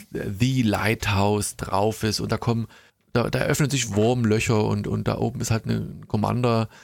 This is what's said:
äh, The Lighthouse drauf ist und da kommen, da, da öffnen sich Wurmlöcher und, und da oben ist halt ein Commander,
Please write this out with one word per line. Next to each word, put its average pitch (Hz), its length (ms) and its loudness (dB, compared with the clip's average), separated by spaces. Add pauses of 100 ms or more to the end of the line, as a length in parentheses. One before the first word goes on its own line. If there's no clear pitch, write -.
(140)
äh, - 160 -4 (100)
The 127 220 0
Lighthouse 104 960 0
drauf 104 460 -2
ist 107 180 -2
und 107 100 -4
da 110 60 2
kommen, 113 300 -2 (440)
da, 120 180 2
da 123 100 0
öffnen 139 320 0
sich 120 240 -2
Wurmlöcher 110 680 4
und, 107 240 -2
und 107 200 -4
da 110 100 0
oben 117 240 -4
ist 113 80 -2
halt 110 160 0
ein - 420 -4
Commander, 113 640 0 (140)